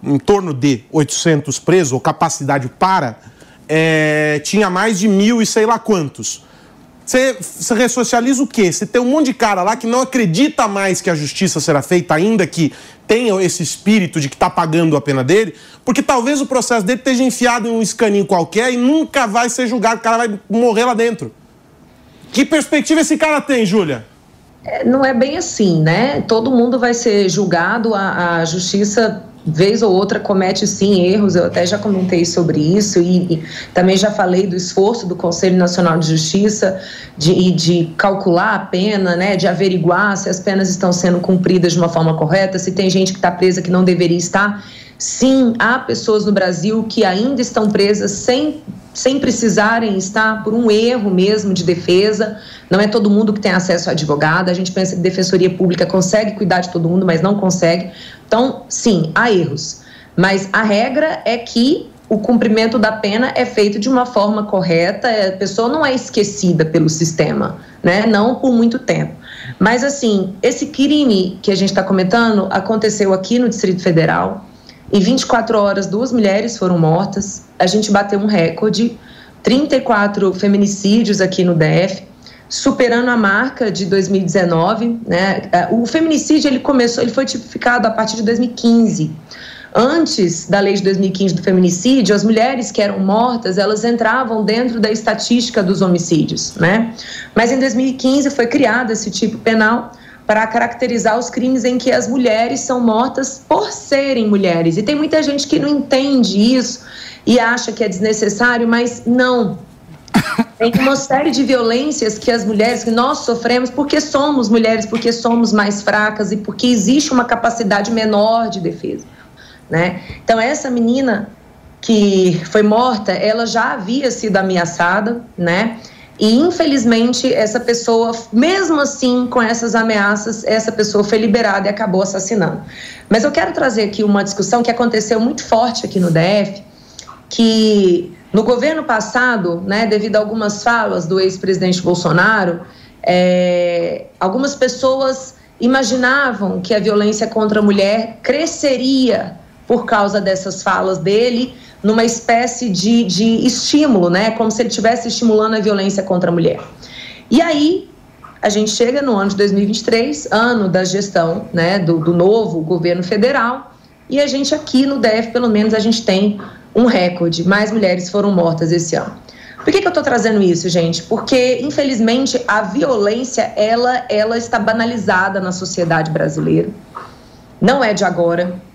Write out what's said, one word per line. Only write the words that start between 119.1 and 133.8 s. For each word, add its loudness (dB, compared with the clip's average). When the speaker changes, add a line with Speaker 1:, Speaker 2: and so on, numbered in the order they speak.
Speaker 2:
né? -2
Então, 4
essa -2
menina 0
que 2
foi 0
morta, 0
ela 0
já -2
havia -4
sido -2
ameaçada, 0
né? -2
E, 2
infelizmente, 2
essa 0
pessoa, 0
mesmo 2
assim, 0
com 0
essas -2
ameaças, 0
essa 0
pessoa 0
foi 0
liberada 0
e 0
acabou -2
assassinando. -2
Mas 2
eu 0
quero -2
trazer 0